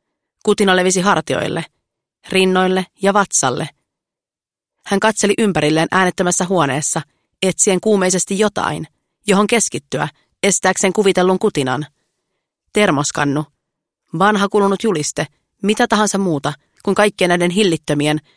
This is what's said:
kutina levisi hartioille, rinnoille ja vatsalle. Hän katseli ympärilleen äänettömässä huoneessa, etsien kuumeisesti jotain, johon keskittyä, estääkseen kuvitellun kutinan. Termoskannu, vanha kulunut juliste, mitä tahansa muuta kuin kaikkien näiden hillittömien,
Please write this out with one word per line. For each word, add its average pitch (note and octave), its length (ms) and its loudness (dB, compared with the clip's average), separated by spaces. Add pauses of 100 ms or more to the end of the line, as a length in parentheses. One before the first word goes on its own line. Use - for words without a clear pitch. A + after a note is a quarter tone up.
(440)
kutina G3+ 320 2
levisi F#3 260 2
hartioille, E3 640 -2 (640)
rinnoille F#3 560 2 (160)
ja G3 120 2
vatsalle. D#3 560 -2 (1160)
Hän G3 140 -2
katseli G#3+ 380 0
ympärilleen D#3+ 540 0
äänettömässä F3+ 540 0
huoneessa, D#3 560 -2 (400)
etsien F#3 400 0
kuumeisesti F#3+ 580 0
jotain, D#3+ 480 -4 (400)
johon G3+ 200 4
keskittyä, D3+ 640 -2 (340)
estääkseen F#3+ 500 0
kuvitellun F#3+ 460 2
kutinan. C#3 460 -2 (880)
Termoskannu, D3 720 0 (760)
vanha G3 300 2
kulunut G3 340 0
juliste, E3 440 -4 (360)
mitä G#3+ 240 0
tahansa G#3 300 0
muuta D#3 360 -2 (300)
kuin F#3 120 0
kaikkien G3+ 340 2
näiden F3 220 2
hillittömien, D3+ 680 0 (180)